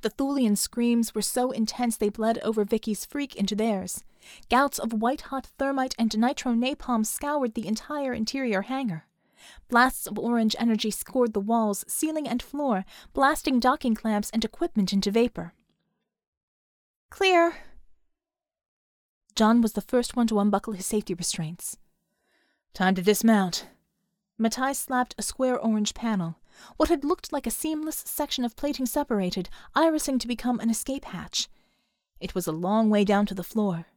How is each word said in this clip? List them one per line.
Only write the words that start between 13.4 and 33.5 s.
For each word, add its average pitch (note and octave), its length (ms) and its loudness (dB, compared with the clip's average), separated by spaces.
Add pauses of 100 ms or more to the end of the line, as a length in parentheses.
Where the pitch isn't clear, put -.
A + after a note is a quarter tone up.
docking B3 360 2
clamps G#3 360 -2
and A3 120 -2
equipment G#3+ 480 0
into G3 180 2
vapor. G3+ 440 0 (1600)
"Clear." F4 540 2 (1700)
John A3+ 260 6
was A3+ 120 2
the G3+ 80 -4
first - 360 -2
one A#3 100 4
to G#3+ 120 2
unbuckle G3+ 340 0
his F#3+ 120 -8
safety G#3 280 -2
restraints. E3+ 640 -6 (960)
"Time F#3+ 220 2
to F#3 60 -4
dismount." G3+ 680 4 (680)
Matai B3 360 0
slapped B3+ 440 -2
a G#3+ 60 -6
square B3+ 340 -2
orange G#3+ 360 0
panel. F#3 420 -2 (400)
What D#4 140 2
had C#4+ 160 0
looked E4+ 260 -2
like C#4+ 160 -4
a A3+ 40 -2
seamless D#4 540 -6
section - 380 -4
of A#3+ 140 -4
plating C#4+ 280 -2
separated, G3+ 640 -2 (240)
irising D4+ 460 2
to A#3 80 -8
become A#3+ 320 -2
an A3+ 100 0
escape C4+ 360 -4
hatch. - 420 -8 (720)
It - 160 -8
was F3+ 120 -2
a E3 40 -4
long G3 380 2
way G#3 160 6
down G#3 220 4
to G3+ 60 -6
the F#3 100 -6
floor. F#3+ 540 -2